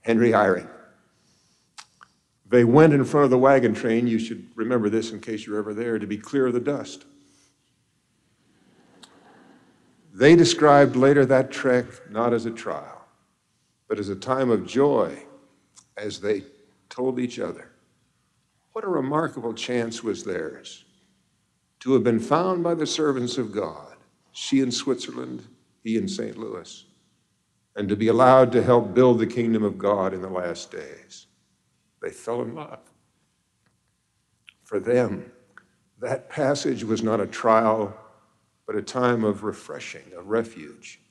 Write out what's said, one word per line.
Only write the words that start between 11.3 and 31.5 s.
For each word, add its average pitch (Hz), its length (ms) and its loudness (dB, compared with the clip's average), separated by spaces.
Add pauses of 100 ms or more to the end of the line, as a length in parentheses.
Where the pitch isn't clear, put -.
trek 123 360 0 (240)
not 117 240 0
as 113 100 -2
a 117 60 -6
trial, 76 560 -12 (800)
but 107 100 -4
as 101 120 -6
a 95 60 -6
time 131 340 -2
of 98 160 0
joy, 123 560 0 (720)
as 101 240 -10
they 101 220 -4 (480)
told 127 280 -4
each 123 200 -8
other. 87 320 -10 (1000)
What 220 120 -10
a 202 40 -6
remarkable 139 680 -4
chance 117 480 -6
was 104 220 -6
theirs - 600 -10 (960)
to 131 140 0
have 117 100 2
been 113 160 2
found 175 420 0
by 170 120 -2
the 156 120 -4
servants 139 520 -4
of 110 140 -6
God, 80 440 -8 (360)
she - 280 0
in 127 100 0
Switzerland, 123 760 -8 (360)
he 113 140 -2
in 98 100 -2
Saint 107 320 -8
Louis, 104 460 -14 (880)
and 101 140 -4
to 104 80 0
be 110 120 0
allowed 127 440 6
to 123 100 4
help 113 320 2
build 123 240 6
the 110 80 0
kingdom 113 360 -2
of 98 160 -2
God 98 340 0
in 92 80 -8
the 95 80 -10
last 90 420 -8
days. 76 560 -18 (760)